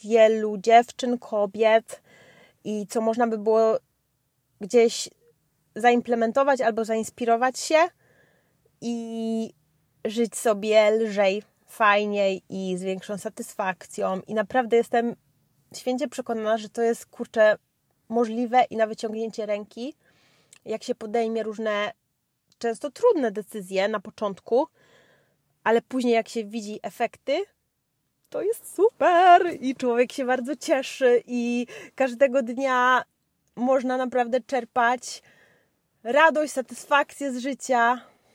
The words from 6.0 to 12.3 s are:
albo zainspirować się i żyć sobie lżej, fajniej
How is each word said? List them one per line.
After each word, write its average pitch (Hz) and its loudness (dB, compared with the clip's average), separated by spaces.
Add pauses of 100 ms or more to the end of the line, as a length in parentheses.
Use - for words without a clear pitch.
albo 226 -2
zainspirować 226 -2
się 311 2 (1000)
i 226 -6 (500)
żyć 220 -2
sobie 214 4
lżej, 208 0 (240)
fajniej 202 0